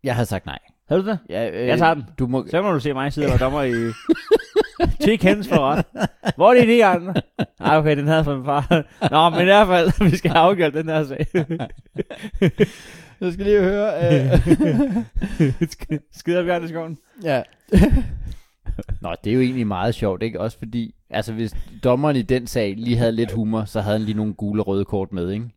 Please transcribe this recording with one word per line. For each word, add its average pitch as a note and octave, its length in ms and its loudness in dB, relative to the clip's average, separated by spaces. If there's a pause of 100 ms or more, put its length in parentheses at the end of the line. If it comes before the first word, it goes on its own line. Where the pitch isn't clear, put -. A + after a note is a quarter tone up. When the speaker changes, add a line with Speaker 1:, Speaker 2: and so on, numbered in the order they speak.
Speaker 1:
jeg B2+ 120 -4
havde A#2 100 0
sagt G2 200 -8
nej. C#2 140 -12 (300)
Speaker 2:
Havde F3 140 2
du G3 40 -6
det? G#3+ 120 -4 (100)
Speaker 1:
Ja, G2 200 -4 (120)
øh, B2 60 -2
Speaker 2:
Jeg C#3 100 2
tager E3 160 2
den. C#3+ 100 -6 (160)
Speaker 1:
du B2+ 80 -2
må B2+ 220 -4
Speaker 2:
Så E3+ 120 0
må G3+ 100 -2
du D3+ 80 0
se C#3 140 -4
mig C3+ 200 -4
sidde D3 140 -2
og - 20 2
være B2+ 100 2
dommer C#3 240 -2
i B2 100 0
Speaker 1:
<laughs> A#2 180 -2 (1120)
Speaker 2:
Tjek A3 200 2
hands G3+ 240 2
for F3 120 -2
ret. D3 260 0 (500)
Hvor F#3 140 6
er B3 100 8
det, A#3 80 6
de A#3 180 6
andre? F3+ 280 0 (460)
Ej, D3+ 180 4
okay, D3+ 200 2
den C#3+ 100 -2
havde D#3+ 160 2
fra C#3+ 120 -2
min B2+ 100 -8
far. C#3+ 380 0 (280)
Nå, D#3+ 180 4
men D#3+ 120 0
i - 20 4
hvert G3 240 8
fald, F3+ 320 4
<laughs> F#3+ 120 6
vi - 40 2
skal D#3 160 -2
have E3 100 4
afgjort F3 320 4
den D#3+ 160 -6
her D#3 140 0
sag. C#3 300 -6
<laughs> E3 120 0 (1800)
Speaker 1:
Jeg F3+ 120 -4
skal G3 120 -8
lige G#3 160 4
høre, G3+ 340 0
øh. D3+ 360 2
Speaker 2:
<laughs> - 60 4 (1300)
Sk-, - 400 -10
skider F3 320 -4
Bjørn F3 200 -2
i E3 40 -10
skoven. E3 300 -10 (260)
Speaker 1:
Ja. C#3 200 -2 (280)
<laughs> G3 100 8 (1200)
Nå, E2+ 220 -8
det G#2 60 -4
er A2 60 0
jo B2+ 60 4
egentlig B2+ 260 -2
meget G2+ 280 -2
sjovt, G2 280 -4
ikke? A2 180 -8
Også A2 160 -6
fordi, A2+ 380 -10 (140)
altså, A2 240 -6
hvis A2 220 -6 (280)
dommeren C#3 320 2
i B2+ 60 0
den A#2+ 260 -2
sag G#2 300 -4
lige A#2 200 -2
havde A#2 140 2
lidt A2+ 200 -2
humor, A2 340 -4
så G#2+ 160 -6
havde G#2 160 -2
han A2 80 -4
lige G#2 120 -4
nogle G#2+ 160 -4
gule G#2 300 -4
og - 40 -2
røde G2 180 -2
kort G2 280 -6
med, F2+ 180 -6
ikke? A2 140 -8 (120)